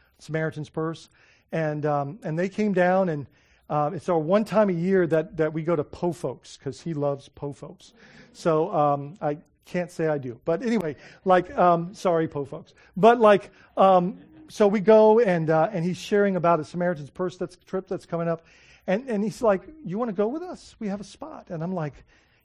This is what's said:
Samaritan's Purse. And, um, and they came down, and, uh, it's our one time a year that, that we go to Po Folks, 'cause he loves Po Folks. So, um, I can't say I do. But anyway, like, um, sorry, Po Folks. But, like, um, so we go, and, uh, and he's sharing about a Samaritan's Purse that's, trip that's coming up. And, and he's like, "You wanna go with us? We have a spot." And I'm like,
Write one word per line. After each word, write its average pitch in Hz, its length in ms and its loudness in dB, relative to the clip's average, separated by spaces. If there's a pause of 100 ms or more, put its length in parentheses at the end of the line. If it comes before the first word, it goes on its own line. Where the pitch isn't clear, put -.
(180)
Samaritan's 156 500 -6
Purse. 160 400 -8 (420)
And, 151 340 -4
um, 143 380 -2
and 160 160 -6
they 185 100 0
came 208 240 -2
down, 185 360 2
and, 147 180 -6 (420)
uh, 147 260 -2
it's - 140 -12
our 175 100 2
one 180 260 0
time 208 260 2
a 180 40 0
year 180 320 2
that, 156 320 -2
that 156 140 0
we 160 100 -6
go 165 120 -2
to 151 80 0
Po 175 300 -6
Folks, - 440 -10
'cause - 240 -12
he 165 140 -8
loves 143 340 -4
Po 143 240 -12
Folks. - 400 -20 (400)
So, 165 400 0
um, 147 480 0
I 151 180 -6 (260)
can't 175 260 -8
say 165 160 -4
I 151 120 -2
do. 127 260 -12
But 165 180 -2
anyway, 214 340 -4 (280)
like, 185 320 2
um, 175 380 2
sorry, 165 340 0
Po 143 160 -8
Folks. - 300 -18 (220)
But, 226 220 6
like, 208 320 6 (260)
um, 190 420 4 (300)
so 208 200 2
we 208 120 0
go, 214 380 8
and, 175 320 2
uh, 160 220 2
and 170 120 -4
he's 180 120 -4
sharing 202 400 0
about 170 240 2
a 151 40 -6
Samaritan's 170 460 -6
Purse 180 260 -6
that's, 170 200 -10
trip - 320 -10
that's - 180 -8
coming 170 220 -4
up. 165 160 -4 (420)
And, 226 220 -2
and 208 140 -2
he's 214 180 -6
like, 202 220 0 (220)
"You 185 140 -8
wanna 233 140 -6
go 202 140 0
with 294 160 -6
us? 359 380 -16
We 220 80 -6
have 202 120 -8
a 196 40 -16
spot." - 460 -18
And 160 120 -8
I'm 185 120 -6
like, 151 200 -6 (500)